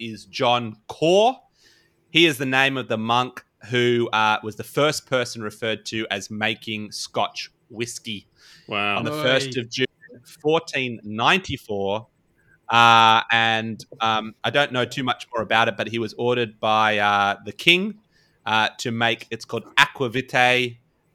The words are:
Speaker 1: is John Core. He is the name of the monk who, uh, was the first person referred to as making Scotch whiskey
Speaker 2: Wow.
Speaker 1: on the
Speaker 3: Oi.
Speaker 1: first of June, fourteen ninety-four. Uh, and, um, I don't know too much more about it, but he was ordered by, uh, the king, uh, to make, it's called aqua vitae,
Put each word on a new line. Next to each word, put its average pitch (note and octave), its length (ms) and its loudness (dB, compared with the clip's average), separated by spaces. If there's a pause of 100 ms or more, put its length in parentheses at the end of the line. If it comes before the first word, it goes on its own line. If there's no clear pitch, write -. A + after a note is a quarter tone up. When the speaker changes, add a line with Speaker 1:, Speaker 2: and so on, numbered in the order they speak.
Speaker 1:
is A2+ 260 -12
John A#2+ 500 -2 (120)
Core. G3+ 480 2 (720)
He E3 160 6
is C#3+ 120 0
the C#3 80 -4
name C3+ 300 2
of A#2 120 -6
the A2+ 100 -2
monk A#2+ 460 -2 (240)
who, A#2+ 440 2
uh, G#2+ 300 2
was G#2+ 140 -12
the A2 80 -12
first D3 420 -2
person A#2+ 360 -4
referred G#2+ 440 -6
to A2 240 -6
as G2 200 -8
making G#2+ 600 -6
Scotch - 580 -6 (180)
whiskey A2+ 580 -10 (420)
Speaker 2:
Wow. G#2 300 -2
Speaker 1:
on A#2+ 60 -2
the D3+ 80 -4
Speaker 3:
Oi. D3+ 100 -6
Speaker 1:
first C3 340 0
of A#2+ 140 -4
June, C3 160 -2 (540)
fourteen D3 640 -2
ninety-four. A2 1040 -2 (600)
Uh, A2+ 640 8
and, A2+ 540 0 (160)
um, A2 420 -2
I A#2 80 -2
don't C#3+ 220 0
know B2 120 -2
too B2 200 -6
much B2 300 -4
more A2+ 80 -2
about A2+ 260 2
it, G#2 80 -4
but A2 120 -6
he A2+ 120 -6
was A2 140 -6
ordered A#2+ 440 -2
by, G#2+ 400 2
uh, G2+ 460 2
the G#2 80 -12
king, F#3 460 0 (460)
uh, G#2+ 340 0
to B2 120 -6
make, A#2 400 -2
it's A2+ 140 -10
called A2+ 200 -8 (140)
aqua C#3 300 2
vitae, B2 680 0 (360)